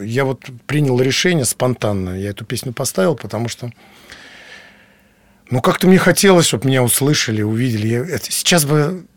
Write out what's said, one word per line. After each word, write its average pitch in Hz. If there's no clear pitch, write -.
Я 117
вот 131
принял 139
решение 135
спонтанно. 101
Я 101
эту 107
песню 123
поставил, 165
потому 113
что, 120
ну, 127
как-то -
мне 185
хотелось, 180
чтоб 117
меня 131
услышали, 120
увидели. 110
Я, 117
это, 147
сейчас 165
бы, 151